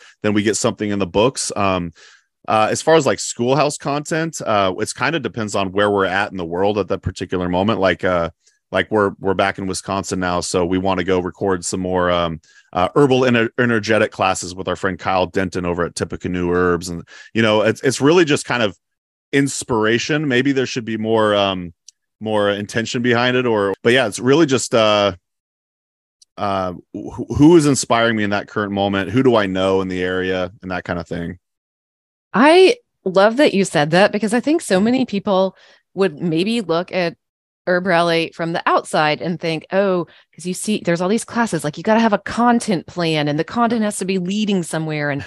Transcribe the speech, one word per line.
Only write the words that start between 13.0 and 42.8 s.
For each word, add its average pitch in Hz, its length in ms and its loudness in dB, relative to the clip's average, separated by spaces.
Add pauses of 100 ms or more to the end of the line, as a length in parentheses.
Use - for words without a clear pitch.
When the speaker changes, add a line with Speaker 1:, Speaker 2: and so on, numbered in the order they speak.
Speaker 1:
ener-, 120 300 2 (100)
energetic 110 500 2
classes 92 460 -4
with 92 100 -12
our 90 80 -2
friend 92 240 -4
Kyle 95 280 0
Denton 92 380 -4
over 87 200 -2
at 78 100 -8
Tippecanoe 90 560 -4
Herbs. 87 380 0
And, 85 180 -10 (260)
you 113 100 2
know, 107 180 4
it's, 110 220 0
it's - 180 -2
really 170 240 6
just 143 200 0
kind 120 200 -2
of 95 120 -4 (540)
inspiration. 131 960 0
Maybe 127 240 2
there 131 160 0
should 123 180 -8
be 110 120 -6
more, 110 400 2
um, 92 360 -2 (460)
more 107 320 0
intention 113 520 -4
behind 120 340 2
it, 127 100 0
or, 101 260 0 (120)
but 117 80 4
yeah, 127 160 4
it's 95 100 -8
really 139 280 4
just, 131 280 0
uh, 104 400 4 (1200)
uh, 95 340 -2 (200)
wh-, - 440 -8
who 156 200 10
is 147 100 6
inspiring 117 500 2
me 107 80 0
in 101 60 -2
that 101 180 -2
current 104 240 -4
moment? 98 380 0
Who 123 120 2
do 123 140 6
I 104 100 4
know 95 340 2
in 95 60 -2
the 92 160 -4
area 92 480 -2 (100)
and 92 120 -10
that 87 100 -6
kind 90 160 -6
of 85 80 -8
thing? 87 320 -8 (960)
Speaker 2:
I 320 420 6 (280)
love 190 320 2
that 294 160 4
you 196 100 2
said 156 280 0
that, 185 200 4
because 202 220 -2
I 240 80 0
think 302 220 0
so 185 180 0
many 247 240 2
people 190 500 0 (380)
would 175 300 -2
maybe 185 400 0
look 170 280 -2
at 175 240 -2 (520)
Herb 180 200 0
Rally 170 480 2
from 165 200 -4
the - 120 -4
outside 156 540 0
and 170 180 -4
think, 165 320 -6
"Oh, 185 360 0 (280)
'cause 160 120 -16
you 185 80 -4
see, 214 280 -2
there's 170 200 0
all 180 80 0
these 226 160 0
classes, 214 360 -2
like, 151 140 -6
you 170 60 -10
gotta 220 180 2
have 226 140 4
a 196 40 2
content 233 680 0